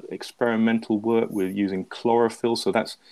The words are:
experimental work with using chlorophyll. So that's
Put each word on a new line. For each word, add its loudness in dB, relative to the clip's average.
experimental 0
work 2
with -2
using -2
chlorophyll. 0
So -2
that's -2